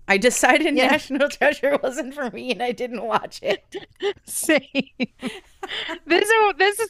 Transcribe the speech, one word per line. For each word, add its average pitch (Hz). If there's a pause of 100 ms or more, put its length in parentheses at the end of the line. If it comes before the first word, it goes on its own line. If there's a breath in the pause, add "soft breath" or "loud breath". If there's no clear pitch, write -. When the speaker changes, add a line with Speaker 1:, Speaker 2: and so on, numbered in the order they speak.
Speaker 1:
I 196
decided 269
Speaker 2:
Yeah. 262
Speaker 1:
National 285
<laughs> -
Treasure 285
wasn't 262
for 269
me 240
and 196
I 247
didn't 233
watch -
it. - (360)
Speaker 2:
<laughs> -
Same. - (1500 loud breath)
This 381
is, 427
this 403
is 440